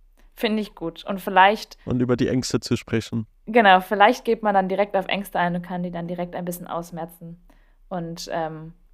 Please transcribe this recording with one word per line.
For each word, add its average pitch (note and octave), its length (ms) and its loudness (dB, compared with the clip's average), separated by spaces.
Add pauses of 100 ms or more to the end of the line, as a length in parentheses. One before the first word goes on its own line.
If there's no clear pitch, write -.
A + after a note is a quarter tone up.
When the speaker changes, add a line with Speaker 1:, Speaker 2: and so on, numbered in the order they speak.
(340)
Speaker 1:
Find G#3+ 240 0
ich G#3 160 -8
gut. E3 300 -12
Und G3 160 -6
vielleicht G3 640 4
Speaker 2:
Und B2 160 -2
über B2 160 2
die A#2+ 120 0
Ängste B2 320 0
zu - 160 -2
sprechen. A2+ 500 -4 (180)
Speaker 1:
Genau, G#3 380 6
vielleicht G#3+ 420 4
geht A3+ 180 0
man G#3 120 2
dann F#3+ 160 2
direkt G3 260 0
auf F#3 120 -2
Ängste G3 300 -4
ein F3 180 0
und F3 60 -4
kann F3+ 200 -8
die F3+ 80 -6
dann E3+ 180 -8
direkt F3 260 -8
ein F3+ 120 -8
bisschen F3 200 -10
ausmerzen E3+ 720 -12 (520)
und, E3+ 420 -10
ähm, D#3+ 400 -8 (220)